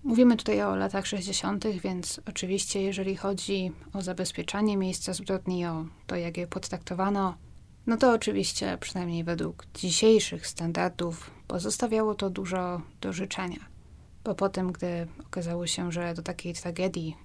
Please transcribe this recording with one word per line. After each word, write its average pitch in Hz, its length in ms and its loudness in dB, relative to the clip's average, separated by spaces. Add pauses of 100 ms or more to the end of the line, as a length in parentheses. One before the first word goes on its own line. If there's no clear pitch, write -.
Mówimy 240 340 8
tutaj 214 240 2
o 196 140 2
latach 196 320 0
sześćdziesiątych, 196 720 -2
więc 180 440 -4
oczywiście, 196 560 -2
jeżeli 190 340 0
chodzi 196 560 -2 (220)
o 196 80 -2
zabezpieczanie 185 760 0
miejsca 185 360 0
zbrodni, 185 520 -2
o 160 200 -4 (220)
to, 180 80 -2
jak 170 220 -4
je 175 100 -4
potraktowano, 190 880 -2 (500)
no 233 100 4
to 247 160 8
oczywiście, 196 680 0
przynajmniej 170 420 -2
według 165 500 -4
dzisiejszych 190 760 6
standardów, 170 840 -2 (160)
pozostawiało 214 680 2
to 196 140 0
dużo 180 520 -2 (200)
do 190 120 -2
życzenia. 180 460 -4 (640)
Bo 208 120 0
po 196 140 2
tym, 185 220 0
gdy 170 360 -4 (200)
okazało 170 400 -4
się, 175 240 -2
że 175 220 -2
do 170 80 -8
takiej 175 320 -6
tragedii 170 720 -2